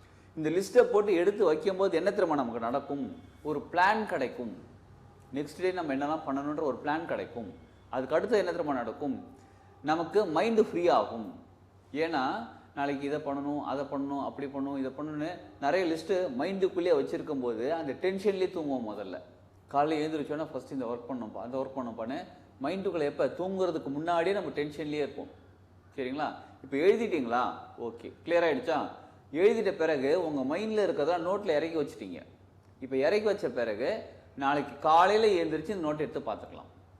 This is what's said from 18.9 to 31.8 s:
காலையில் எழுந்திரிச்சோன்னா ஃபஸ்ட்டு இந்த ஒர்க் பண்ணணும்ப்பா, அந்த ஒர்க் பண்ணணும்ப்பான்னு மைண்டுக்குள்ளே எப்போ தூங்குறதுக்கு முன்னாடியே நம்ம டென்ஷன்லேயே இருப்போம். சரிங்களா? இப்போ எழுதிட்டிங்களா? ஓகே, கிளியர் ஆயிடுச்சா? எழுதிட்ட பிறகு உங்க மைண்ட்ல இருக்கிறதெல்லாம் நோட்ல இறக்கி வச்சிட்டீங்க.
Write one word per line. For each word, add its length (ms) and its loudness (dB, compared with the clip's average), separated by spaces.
காலையில் 360 2
எழுந்திரிச்சோன்னா 500 -4
ஃபஸ்ட்டு 180 -8
இந்த 140 -4
ஒர்க் 260 -6
பண்ணணும்ப்பா, 300 -8
அந்த 160 -6
ஒர்க் 220 -4
பண்ணணும்ப்பான்னு 400 -6
மைண்டுக்குள்ளே 380 -2
எப்போ 240 2
தூங்குறதுக்கு 680 -2
முன்னாடியே 440 2
நம்ம 140 -2
டென்ஷன்லேயே 560 -4
இருப்போம். 220 -8
சரிங்களா? 320 -2
இப்போ 140 -2
எழுதிட்டிங்களா? 640 2
ஓகே, 300 -10
கிளியர் 220 4
ஆயிடுச்சா? 320 2
எழுதிட்ட 380 4
பிறகு 560 2
உங்க 280 -2
மைண்ட்ல 300 0
இருக்கிறதெல்லாம் 440 0
நோட்ல 200 -2
இறக்கி 280 0
வச்சிட்டீங்க. 420 -6